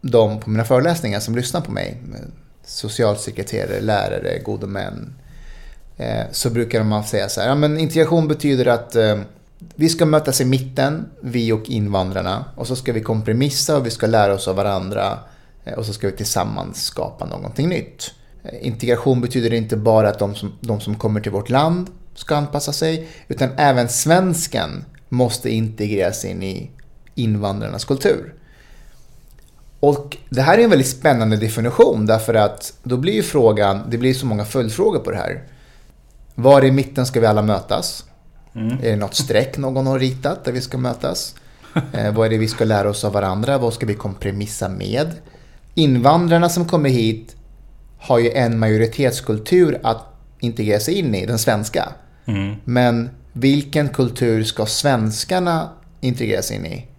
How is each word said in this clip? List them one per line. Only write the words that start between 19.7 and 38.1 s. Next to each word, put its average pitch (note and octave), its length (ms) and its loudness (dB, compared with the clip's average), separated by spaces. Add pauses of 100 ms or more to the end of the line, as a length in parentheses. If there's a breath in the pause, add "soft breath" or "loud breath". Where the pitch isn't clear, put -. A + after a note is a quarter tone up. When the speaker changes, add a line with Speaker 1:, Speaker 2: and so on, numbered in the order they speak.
Speaker 1:
bara A2 320 6
att G2+ 100 -2
de G2+ 160 -2
som, G2+ 260 -8
de A2 200 -4
som G#2+ 140 -4
kommer G#2+ 260 -2
till G#2 120 -6
vårt G2+ 180 -4
land E3 360 2 (280)
ska - 220 -2
anpassa D3 360 -4
sig, D#3+ 360 -2 (200 loud breath)
utan C3 280 -2
även B2+ 320 4
svensken E3 960 0 (240)
måste B2 420 0
integreras G#2+ 720 -2
in F2+ 180 -8
i F#2+ 280 -8 (440)
invandrarnas G#2 680 -2
kultur. - 500 0 (1500 soft breath)
Och C#3+ 360 2 (120)
det B2+ 140 0
här E3 160 6
är A#3 60 8
en A3+ 60 6
väldigt C#3 180 6
spännande A2+ 480 2
definition, A2 720 2
därför A2 280 2
att - 380 0 (100)
då B2+ 140 -2
blir D3+ 160 0
ju G#3+ 100 2
frågan, G#2 680 4
det A#2 100 -2
blir B2+ 160 2
så C3 120 -4
många G#2+ 180 -2
följdfrågor C3+ 540 0
på - 120 -6
det - 60 -4
här. - 260 -6 (920 soft breath)
Var C3+ 300 8
i C3 60 6
mitten C3 360 0
ska B2+ 140 0
vi A2+ 60 6
alla G#2+ 160 4
mötas? - 600 -2 (500)